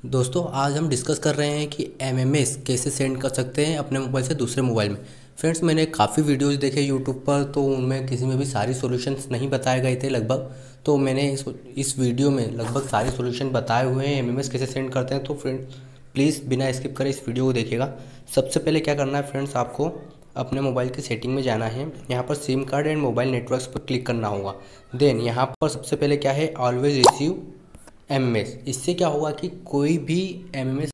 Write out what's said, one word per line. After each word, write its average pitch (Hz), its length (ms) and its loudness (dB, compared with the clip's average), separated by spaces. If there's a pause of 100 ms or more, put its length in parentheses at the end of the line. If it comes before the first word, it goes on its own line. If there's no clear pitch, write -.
दोस्तों, 127 460 0
आज 139 240 0
हम 160 120 0
डिस्कस 143 300 0
कर 147 160 2
रहे 147 140 0
हैं 147 220 -2
कि - 160 -4 (160)
एमएमएस 131 540 2 (100)
कैसे 127 240 0
सेंड 135 320 0
कर 131 80 0
सकते 131 360 0
हैं 160 120 0
अपने 135 200 -2
मोबाइल 131 280 0
से 151 80 -2
दूसरे 127 280 0
मोबाइल 110 280 2
में। 101 80 -4 (400)
फ्रेंड्स, 165 240 0
मैंने 160 260 4
काफ़ी - 340 4
वीडियोज़ 143 360 4
देखे 139 300 2
YouTube 131 380 0
पर, 143 180 4
तो 139 220 0
उनमें 131 400 0
किसी 127 180 -2
में 131 140 0
भी 139 80 0
सारी 120 280 0
solutions 127 580 -2
नहीं 131 180 -2
बताए 131 300 2
गए 127 160 2
थे 135 120 -2
लगभग। 127 420 0 (360)
तो 147 120 6
मैंने 135 340 2
इस, 135 120 -4 (320)
इस 135 220 -2
वीडियो 131 320 4
में 117 220 2
लगभग 120 360 -2
सारे 113 220 2
solution 123 400 -2
बताए 123 360 2
हुए 131 200 0
हैं, 143 120 2
एमएमएस 131 300 0
कैसे 131 180 -2
सेंड 131 260 -4
करते 127 220 0
हैं। 139 100 -2
तो 147 100 -4
फ्रेंड, 131 260 -4 (540)
प्लीज़ 147 300 2
बिना 131 280 0
skip 131 240 -6
करे 135 140 0
इस 135 180 -4
वीडियो 123 160 0
को 131 80 4
देखिएगा। 123 420 0 (400)
सबसे - 260 2
पहले 156 200 2
क्या 147 140 0
करना 143 240 0
है 139 120 -2
फ्रेंड्स, 139 260 -4
आपको 143 360 -2 (440)
अपने 131 240 -2
मोबाइल 127 300 0
की 127 120 -8
सेटिंग 120 320 -4
में 135 80 0
जाना 113 240 0
है, 123 200 -4 (240)
यहाँ 123 120 0
पर 147 120 -2
सिम 135 300 0
कार्ड 143 220 0
and 151 140 0
mobile 127 320 2
networks 123 340 -2
पर - 140 -8
क्लिक 123 260 -4
करना 117 220 -2
होगा। 98 260 -4 (380)
Then 123 280 4
यहाँ 120 300 2
पर - 180 0
सबसे 147 280 -4
पहले 143 200 2
क्या 139 160 2
है, 156 220 0
always 127 420 2
receive 143 380 6 (760)
एमएमएस। 123 460 0 (120)
इससे 131 260 -2
क्या 175 140 2
होगा 151 240 0
कि 175 160 -6 (160)
कोई 147 340 2
भी 151 200 0 (360)
एमएमएस 135 400 -2